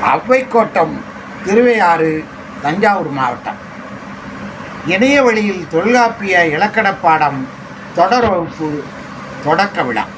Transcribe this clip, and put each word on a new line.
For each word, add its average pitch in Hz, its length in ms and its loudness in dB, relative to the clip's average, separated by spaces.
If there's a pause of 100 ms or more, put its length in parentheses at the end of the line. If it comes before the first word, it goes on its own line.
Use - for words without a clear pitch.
(120)
அவ்வைக்கோட்டம், 208 800 2 (500)
திருவையாறு, 185 680 4 (500)
தஞ்சாவூர் 180 480 2
மாவட்டம். 131 500 -4 (1300)
இணைய 220 360 4
வழியில் 214 480 2
தொல்காப்பிய 196 760 4
இலக்கண 202 480 2
பாடம் 151 460 2 (540)
தொடர் 226 340 4
வகுப்பு 165 400 -2 (760)
தொடக்க 185 380 2
விழா. 110 220 -2 (140)